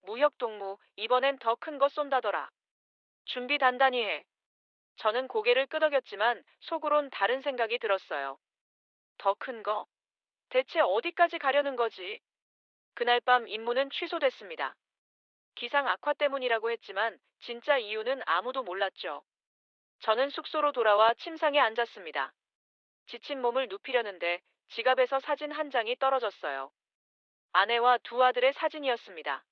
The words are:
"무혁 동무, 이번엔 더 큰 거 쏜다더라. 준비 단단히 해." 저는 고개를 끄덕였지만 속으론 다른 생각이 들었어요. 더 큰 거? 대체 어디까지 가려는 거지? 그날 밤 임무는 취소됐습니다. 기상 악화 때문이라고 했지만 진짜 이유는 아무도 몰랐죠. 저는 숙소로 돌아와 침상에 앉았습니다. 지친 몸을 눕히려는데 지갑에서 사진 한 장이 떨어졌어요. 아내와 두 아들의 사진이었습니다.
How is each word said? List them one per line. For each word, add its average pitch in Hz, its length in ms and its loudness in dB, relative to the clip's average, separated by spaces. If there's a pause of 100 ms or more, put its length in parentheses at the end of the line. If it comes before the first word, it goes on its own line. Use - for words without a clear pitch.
"무혁 240 360 -2
동무, 202 400 -8 (200)
이번엔 254 420 0
더 233 160 -2
큰 294 240 -10
거 277 80 4
쏜다더라. 247 640 -2 (760)
준비 247 320 -4
단단히 254 460 4
해." 170 220 -4 (720)
저는 233 300 0
고개를 247 400 2
끄덕였지만 240 760 0 (180)
속으론 294 480 0
다른 254 320 0
생각이 240 380 -2
들었어요. 151 580 -4 (800)
더 196 180 2
큰 233 280 -10
거? 208 240 -4 (600)
대체 262 320 0
어디까지 320 580 2
가려는 277 360 0
거지? 214 460 -4 (720)
그날 240 280 2
밤 247 260 4
임무는 240 420 -2
취소됐습니다. 247 840 -4 (800)
기상 269 320 -2
악화 254 260 0
때문이라고 247 580 0
했지만 202 480 -4 (200)
진짜 247 380 0
이유는 220 480 -4
아무도 233 380 -2
몰랐죠. 185 600 -6 (760)
저는 240 300 0
숙소로 294 420 -2
돌아와 220 440 4
침상에 311 440 0
앉았습니다. 208 720 -2 (760)
지친 269 340 -10
몸을 240 280 0
눕히려는데 190 720 -4 (280)
지갑에서 254 500 2
사진 294 320 -4
한 302 180 -4
장이 233 280 -2
떨어졌어요. 196 720 -2 (800)
아내와 233 480 4
두 247 240 0
아들의 254 300 4
사진이었습니다. 233 1000 -4